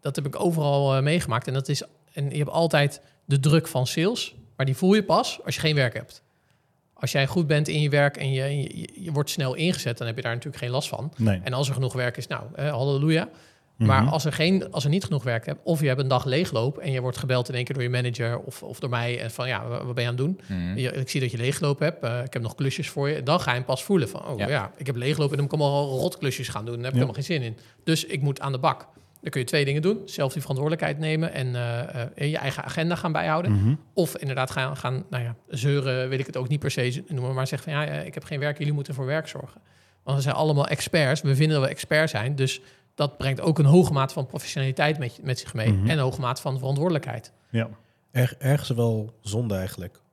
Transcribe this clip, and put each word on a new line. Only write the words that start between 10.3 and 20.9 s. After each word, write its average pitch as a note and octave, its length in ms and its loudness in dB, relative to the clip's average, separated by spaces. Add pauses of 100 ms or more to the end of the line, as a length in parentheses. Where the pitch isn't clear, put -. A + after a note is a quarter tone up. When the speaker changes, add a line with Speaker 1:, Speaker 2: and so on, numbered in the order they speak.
Speaker 1:
natuurlijk B2 300 -6
geen B2 80 -4
last C3 180 0
van. C3+ 280 -6
Speaker 2:
Nee. G#2 260 4
Speaker 1:
En B2 100 -4
als C3 140 0
er C3+ 60 -2
genoeg B2 200 0
werk B2 240 -2
is, A#2+ 100 -10
nou, - 160 -6 (120)
eh, C#3+ 160 -2
halleluja. C#3+ 580 2 (480)
Maar A#2 260 6
Speaker 2:
Mhm. C#3+ 100 4
Speaker 1:
als D3+ 120 0
er D3 80 0
geen, F3+ 380 2
als C#3+ 120 -2
er D3 60 2
niet F#3 140 2
genoeg D3 200 -2
werk A#2 220 -2
hebt, C#3+ 180 -6
of D#3 180 2
je D3+ 60 4
hebt C3 120 2
een C3+ 80 0
dag B2+ 180 2
leegloop C#3 520 0
en - 140 -4
je C3 100 0
wordt B2 160 -4
gebeld B2 320 0
in B2+ 60 -6
één B2 80 0
keer B2+ 100 -6
door C3+ 100 -2
je A#2+ 60 0
manager B2 500 -2
of, - 240 -14
of - 160 -12
door C3+ 100 -4
mij A#2+ 320 -2
en A2+ 100 -6
van, B2+ 160 -6
"Ja, A#2 200 -4
wa-, - 180 -6
wat B2 100 -6
ben A#2+ 80 0
je A#2+ 60 0
aan A#2+ 60 -2
het C3 100 0
doen? F#3 220 -2
Speaker 3:
Mhm. F2+ 300 -4
Speaker 1:
Je, B2+ 140 -2